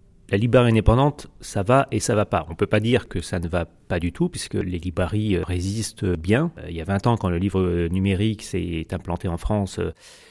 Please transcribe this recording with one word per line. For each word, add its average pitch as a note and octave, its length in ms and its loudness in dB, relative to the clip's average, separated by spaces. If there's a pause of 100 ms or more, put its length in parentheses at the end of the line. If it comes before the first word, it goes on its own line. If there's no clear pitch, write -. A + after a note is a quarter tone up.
(300)
La G2+ 80 2
librairie A#2+ 320 6
indépendante, A#2 580 4 (120)
ça - 220 -4
va B2+ 300 4
et G#2+ 80 0
ça A#2 140 0
va G#2 100 4
pas. E2 240 -2
On E2+ 60 -8
peut G2 120 -2
pas G#2+ 140 2
dire A#2 280 0
que F2 120 -6
ça F2 200 -4
ne E2+ 60 -4
va E2+ 200 0
pas - 340 -6
du F2 100 -2
tout, F3 200 -2
puisque - 240 -10
les F2+ 240 -4
librairies, F#2 580 0
euh, E2+ 80 0
résistent G2 640 -4
bien. G2 520 0
Euh, - 120 -12
il E2+ 60 -10
y D#2+ 40 -6
a D#2+ 40 -6
vingt G2 220 0
ans, A#2 120 4
quand F#2+ 100 -2
le F2 100 0
livre, F#2+ 220 0
euh, F2 300 2
numérique G2 520 0
s'est F2 480 -4
implanté F2 380 -4
en E2+ 80 -2
France, G2+ 420 -2
euh, F2+ 140 -4 (380)